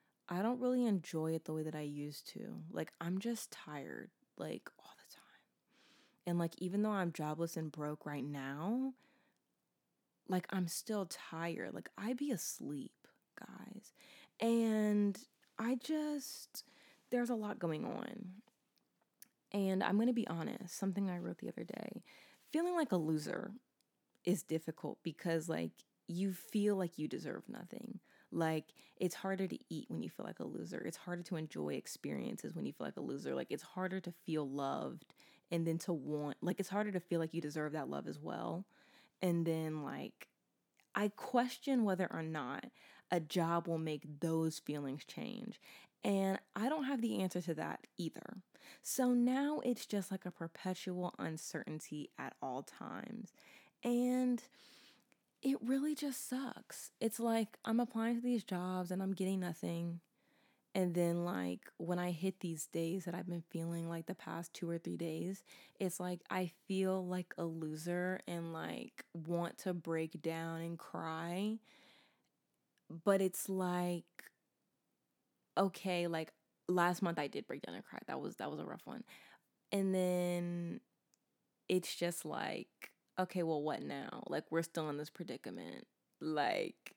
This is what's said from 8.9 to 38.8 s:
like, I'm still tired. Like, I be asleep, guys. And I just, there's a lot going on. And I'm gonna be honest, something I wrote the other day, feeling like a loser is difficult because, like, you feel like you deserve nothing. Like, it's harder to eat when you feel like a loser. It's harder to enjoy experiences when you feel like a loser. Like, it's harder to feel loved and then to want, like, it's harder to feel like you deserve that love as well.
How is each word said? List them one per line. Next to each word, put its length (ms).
like, 240
I'm 160
still 400
tired. 680
Like, 220
I 180
be 180
asleep, 760
guys. 540
And 760
I 160
just, 880
there's 200
a 60
lot 240
going 240
on. 580
And 300
I'm 160
gonna 140
be 140
honest, 500
something 320
I 100
wrote 200
the 100
other 160
day, 380
feeling 240
like 160
a 60
loser 560
is 180
difficult 600
because, 440
like, 220
you 240
feel 440
like 220
you 100
deserve 400
nothing. 520
Like, 420
it's 180
harder 320
to 120
eat 180
when 140
you 80
feel 160
like 140
a 60
loser. 380
It's 120
harder 260
to 140
enjoy 380
experiences 800
when 120
you 60
feel 160
like 80
a 40
loser. 340
Like, 160
it's 120
harder 380
to 120
feel 360
loved 580
and 160
then 120
to 140
want, 500
like, 180
it's 80
harder 220
to 100
feel 200
like 120
you 80
deserve 320
that 160
love 200
as 100
well. 480